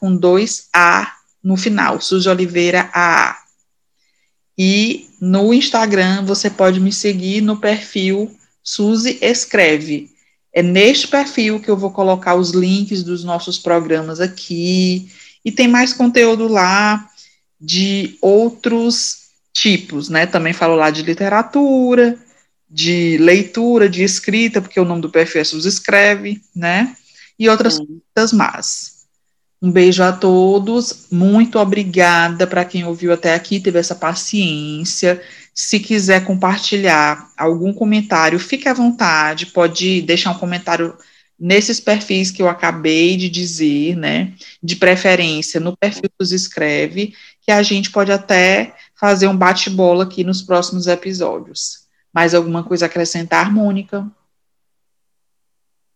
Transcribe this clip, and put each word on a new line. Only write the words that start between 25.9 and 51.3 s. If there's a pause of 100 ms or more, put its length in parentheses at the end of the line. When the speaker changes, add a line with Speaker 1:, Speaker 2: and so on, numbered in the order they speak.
Speaker 1:
né? (420)
E
outras
Speaker 2:
Sim. (140)
Speaker 1:
coisas
más. (680)
Um
beijo
a
todos,
muito
obrigada
pra
quem
ouviu
até
aqui,
teve
essa
paciência. (320)
Se
quiser
compartilhar
algum
comentário,
fique
à
vontade,
pode
deixar
um
comentário (420)
nesses
perfis
que
eu
acabei
de
dizer,
né? (280)
De
preferência
no
perfil (120)
Suzy
Escreve, (280)
que
a
gente
pode
até (240)
fazer
um
bate-bola
aqui
nos
próximos
episódios. (280)